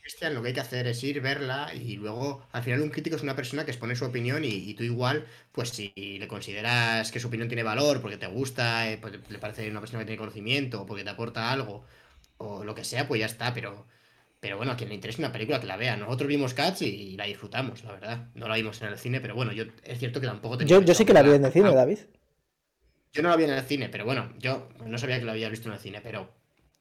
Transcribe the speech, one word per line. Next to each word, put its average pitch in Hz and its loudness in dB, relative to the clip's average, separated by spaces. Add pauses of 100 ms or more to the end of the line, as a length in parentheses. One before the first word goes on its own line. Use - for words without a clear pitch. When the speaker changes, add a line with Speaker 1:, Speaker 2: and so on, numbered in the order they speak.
Speaker 1:
Cristian, 160 -6
lo 113 -4
que 123 -2
hay 127 -2
que 143 -4
hacer 127 -4
es 120 -2
ir, 139 -4
verla 139 -4
y 113 -8
luego, 120 -6
al 123 -6
final, 123 0
un 151 -4
crítico 160 -4
es 123 -6
una 135 -4
persona 139 -6
que 143 -6
expone 120 -6
su 135 -6
opinión 127 -2
y, 123 -4
y 101 -6
tú 113 -8
igual, 123 0 (260)
pues 123 -6
si 101 -10
le 98 -10
consideras 113 0
que 117 -6
su 117 -6
opinión 117 -4
tiene 117 -4
valor, 123 2
porque 104 -8
te 104 -10
gusta, 117 -2
eh, 110 -6
pues, 104 -14 (140)
le 101 -12
parece 107 -10
una 107 -8
persona 117 -10
que 107 -8
tiene 110 -8
conocimiento 107 -4
o 98 -14
porque 101 -10
te 104 -8
aporta 113 -6
algo 107 -6 (540)
o 104 -10
lo 104 -8
que 110 -10
sea, 131 -4
pues 117 0
ya 110 0
está, 117 -4
pero, 104 -12 (540)
pero 98 -8
bueno, 123 -4
a 120 -6
quien 110 -8
le 107 -10
interese 107 -10
una 143 -4
película 117 -2
que 113 -8
la 95 -6
vea. 113 -2
Nosotros 123 -4
vimos 139 0
Cats 180 0
y, 147 0
y 98 -8
la 104 -6
disfrutamos, 113 -8
la 107 -14
verdad. 113 -10
No 117 -10
la 110 0
vimos 110 -4
en 107 -6
el 101 -8
cine, 123 -4
pero 104 -8
bueno, 113 -2
yo, 110 -6 (200)
es 123 -10
cierto 123 -4
que 131 -2
tampoco 117 -6
tenía 156 10
Speaker 2:
Yo, 196 12
yo 180 8
Speaker 1:
pensado 175 10
Speaker 2:
sí 220 8
que 220 10
la 151 12
vi 143 10
Speaker 1:
verla. 143 12
Speaker 2:
en 139 8
el 127 4
cine, 190 10
Speaker 1:
Ah, 143 10
Speaker 2:
David. 135 6 (1120)
Speaker 1:
yo 151 -2
no 175 4
la 170 8
vi 160 6
en 147 4
el 135 0
cine, 127 -2
pero 104 -8
bueno, 120 -2
yo 127 -4 (180)
no 113 -6
sabía 127 -2
que 120 -4
la 113 -4
había 110 -4
visto 113 -10
en 104 -8
el 98 -12
cine, 104 -14
pero 107 -12 (500)